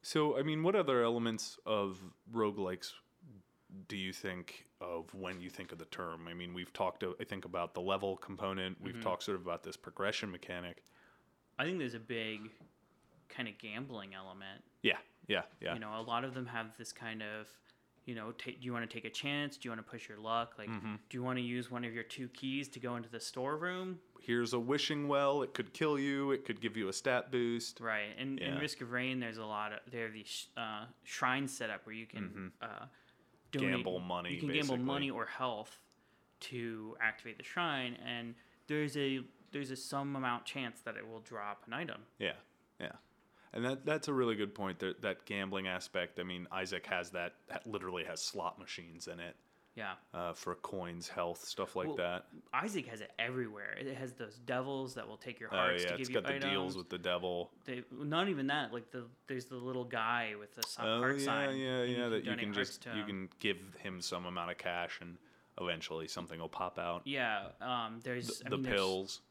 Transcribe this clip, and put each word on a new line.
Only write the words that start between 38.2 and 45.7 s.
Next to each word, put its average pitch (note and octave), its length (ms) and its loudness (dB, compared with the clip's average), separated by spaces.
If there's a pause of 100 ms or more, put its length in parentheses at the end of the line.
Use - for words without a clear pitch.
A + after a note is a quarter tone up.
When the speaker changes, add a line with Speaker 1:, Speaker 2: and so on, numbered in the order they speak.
Speaker 2:
there's D3+ 300 2
a, C3+ 240 4 (320)
there's C#3 180 -2
a C3 60 -4
some C#3 400 -2
amount B2 280 2
chance B2 360 -4
that A2 160 -6
it G#2+ 120 -8
will A2+ 120 -8
drop G#2 460 -8
an A2+ 60 -6
item. D3+ 280 -4 (180)
Speaker 1:
Yeah, F#2 140 2 (480)
yeah. - 120 -4 (600)
And A#2 120 0
that, C3+ 220 0
that's D3+ 220 2
a D3 40 4
really B2 220 6
good G#2 200 0
point, F#2+ 260 -2
that, F#2+ 220 0
that F#2+ 220 0
gambling F#2+ 440 -2
aspect. F2+ 520 -2